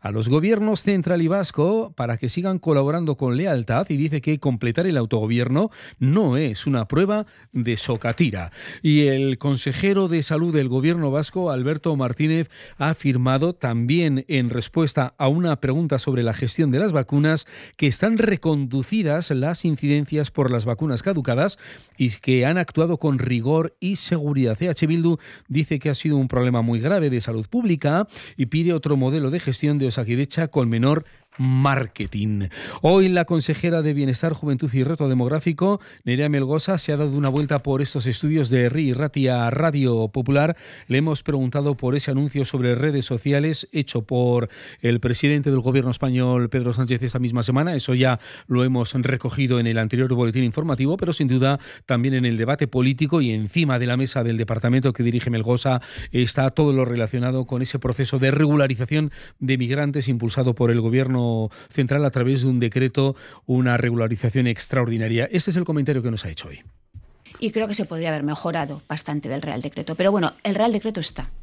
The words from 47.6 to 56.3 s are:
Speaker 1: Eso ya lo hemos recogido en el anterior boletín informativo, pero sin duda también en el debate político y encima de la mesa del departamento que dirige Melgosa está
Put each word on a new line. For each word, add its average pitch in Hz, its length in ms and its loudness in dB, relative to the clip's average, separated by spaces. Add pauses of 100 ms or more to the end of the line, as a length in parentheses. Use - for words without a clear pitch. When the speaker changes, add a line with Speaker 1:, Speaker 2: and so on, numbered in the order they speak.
Speaker 1:
Eso 127 180 0
ya 127 240 4 (300)
lo 123 160 2
hemos 127 300 0
recogido 123 640 0
en 117 80 2
el 113 100 0
anterior 123 360 0
boletín 120 280 2
informativo, 135 540 0
pero 170 160 -2
sin 147 160 0
duda 135 320 2 (260)
también 131 280 0
en 127 100 0
el 117 120 0
debate 131 300 0
político 135 540 2
y 123 100 2
encima 120 480 0
de 123 80 0
la 123 100 0
mesa 127 280 -2
del 117 140 0
departamento 120 540 0
que 120 120 -2
dirige 120 260 0
Melgosa 120 520 0 (280)
está 127 400 0